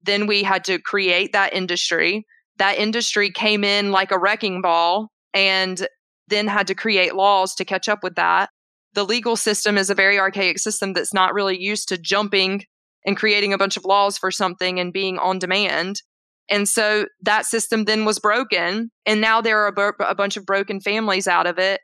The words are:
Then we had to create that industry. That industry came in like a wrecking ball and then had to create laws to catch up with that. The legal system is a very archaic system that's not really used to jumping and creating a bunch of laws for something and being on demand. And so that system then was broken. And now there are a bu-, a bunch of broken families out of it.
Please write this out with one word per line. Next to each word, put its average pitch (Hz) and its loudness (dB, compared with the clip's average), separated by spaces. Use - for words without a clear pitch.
Then 202 0
we 202 0
had 190 0
to 185 -2
create 190 0
that 196 2
industry. 180 -2
That 196 2
industry 214 0
came 214 0
in 202 0
like 190 0
a 190 2
wrecking 190 0
ball 175 2
and 190 0
then 208 0
had 202 0
to 190 -4
create 190 0
laws 190 2
to 190 -6
catch 190 -4
up 208 -2
with 180 -6
that. 175 2
The 202 0
legal 233 0
system 208 0
is 190 0
a 196 0
very 196 4
archaic 190 0
system 208 -4
that's 175 -4
not 185 2
really 190 -2
used 202 -4
to 185 -2
jumping 196 0
and 196 0
creating 208 2
a 196 0
bunch 196 0
of 190 -10
laws 202 2
for 190 -4
something 180 -2
and 175 -4
being 190 -2
on 190 0
demand. 185 -2
And 208 0
so 214 0
that 214 0
system 220 -2
then 214 0
was 214 0
broken. 214 0
And 214 2
now 220 4
there 220 2
are 208 2
a 202 0
bu-, 202 -2
a 190 0
bunch 202 -2
of 190 -12
broken 196 -2
families 202 -2
out 175 2
of 175 -2
it. 190 0